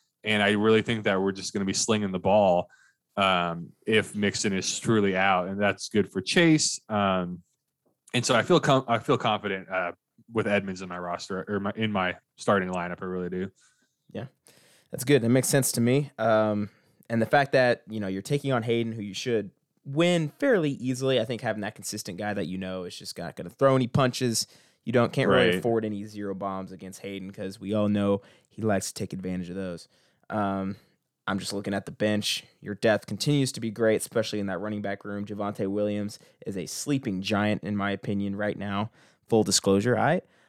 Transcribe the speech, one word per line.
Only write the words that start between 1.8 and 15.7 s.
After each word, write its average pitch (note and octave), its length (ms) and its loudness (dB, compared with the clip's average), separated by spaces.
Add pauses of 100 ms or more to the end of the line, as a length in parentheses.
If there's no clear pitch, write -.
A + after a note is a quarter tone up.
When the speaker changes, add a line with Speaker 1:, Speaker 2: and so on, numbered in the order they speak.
Speaker 1:
the F#2 80 -2
ball, F#2+ 480 4 (480)
um, F2 540 0 (160)
if A2 300 2
Mixon G#2 380 0
is - 260 -2
truly G2+ 360 2
out, F#2 320 2
and G2 140 -4
that's G2+ 280 0
good G2+ 220 0
for G2 80 -4
Chase. D#3+ 680 4
Um, F#2 540 0 (720)
and B2 120 -2
so C3 100 2
I A2+ 60 4
feel E3+ 180 6
com-, C3+ 280 4
I A#2 120 2
feel A#2+ 180 0
confident, G2+ 540 -2
uh, F#2 200 -2 (400)
with A2 160 -2
Edmonds G2 340 0
in F#2 80 -10
my F2+ 80 -10
roster F2 500 -6
or G#2 120 -2
my, G2+ 160 -4
in A2 160 -2
my F#2 240 -2 (220)
starting G2 320 2
lineup. F2+ 320 -6
I G2 40 -8
really F2+ 240 -4
do. F#2 200 -6 (600)
Speaker 2:
Yeah, A2 140 -10 (640)
that's - 140 -8
good. C3 180 6
That A#2 80 2
makes B2+ 180 4
sense C#3 260 2